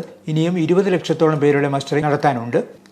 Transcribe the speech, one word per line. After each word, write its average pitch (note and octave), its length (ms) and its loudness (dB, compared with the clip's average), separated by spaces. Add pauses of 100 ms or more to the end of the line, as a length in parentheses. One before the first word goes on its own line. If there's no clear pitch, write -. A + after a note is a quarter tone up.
(300)
ഇനിയും D#3+ 240 0 (100)
ഇരുപത് F3+ 300 2
ലക്ഷത്തോളം D#3+ 500 0
പേരുടെ C#3+ 300 2
മസ്റ്ററിംഗ് D3 340 -2
നടത്താനുണ്ട്. C#3+ 520 0 (320)